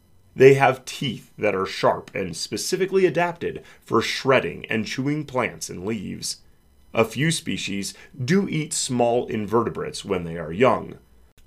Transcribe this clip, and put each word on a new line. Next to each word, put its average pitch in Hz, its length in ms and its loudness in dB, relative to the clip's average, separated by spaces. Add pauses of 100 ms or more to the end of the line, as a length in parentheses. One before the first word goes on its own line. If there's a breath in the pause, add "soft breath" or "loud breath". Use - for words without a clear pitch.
(360)
They 135 180 10
have 135 320 2
teeth - 540 -8
that 101 160 0
are 95 100 0
sharp - 480 0
and 90 240 -6
specifically 185 680 0
adapted 165 560 -2 (180 loud breath)
for 117 180 0
shredding 107 720 0
and 110 160 0
chewing 143 400 -4
plants 98 460 -4
and 92 160 -8
leaves. 92 540 -8 (520)
A 113 100 4
few 143 280 0
species 98 640 -4 (280 loud breath)
do 185 240 4
eat 151 240 -4
small 120 540 2
invertebrates 104 800 -2
when 92 180 -2
they 82 140 -6
are 82 140 -8
young. 92 480 2 (480)